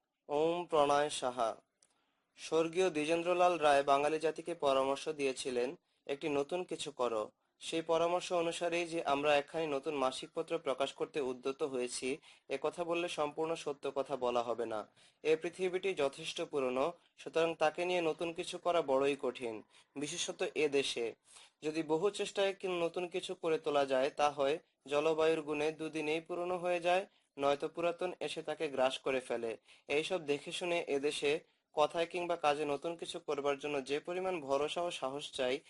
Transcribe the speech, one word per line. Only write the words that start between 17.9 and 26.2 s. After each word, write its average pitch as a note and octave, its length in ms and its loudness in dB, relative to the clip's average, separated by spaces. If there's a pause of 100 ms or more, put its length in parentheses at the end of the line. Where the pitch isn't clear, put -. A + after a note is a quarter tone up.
নতুন E3 320 -2
কিছু F3 260 -8
করা E3+ 240 2
বড়ই C#3 400 4
কঠিন, A#2 400 -4 (340)
বিশেষত E3 480 -4 (100)
এ D3+ 140 2
দেশে। C3 460 0 (480)
যদি D#3 200 -2
বহু D#3+ 280 2
চেষ্টায় G3 420 0
কি F#3+ 160 -6
নতুন F3 400 -2
কিছু F3+ 260 -6
করে D#3+ 240 0
তোলা C#3+ 280 2
যায়, C3+ 300 2
তা D3 140 4
হয় C#3 280 2 (300)
জলবায়ুর D#3+ 540 4
গুণে D3 300 -2
দুদিনেই D#3 480 -2